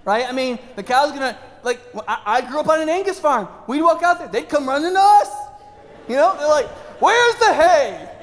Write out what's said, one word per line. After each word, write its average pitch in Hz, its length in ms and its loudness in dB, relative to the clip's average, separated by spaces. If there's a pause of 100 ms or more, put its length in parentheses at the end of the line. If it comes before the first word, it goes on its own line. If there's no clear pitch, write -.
right? 226 240 -2
I 247 40 -10
mean, 254 260 -4 (180)
the 202 80 -12
cow's 277 280 0
gonna, 262 260 -6 (240)
like, 240 320 -8
w-, 208 140 -14
I, 208 180 -6
I 233 160 0
grew 247 180 -6
up 294 100 -2
on 311 120 2
an 311 80 -4
Angus 381 300 -4
farm. 247 280 0 (200)
We'd 294 160 -2
walk 330 180 2
out 349 160 2
there, 294 120 -14
they'd 240 200 -6
come 294 180 -2
running 311 260 -2
to 381 60 0
us. 415 300 6 (800)
You 233 100 -6
know, 339 200 2
they're 294 100 -4
like, 302 200 2 (340)
"Where's 466 380 2
the 440 120 4
hay?" 302 560 2 (160)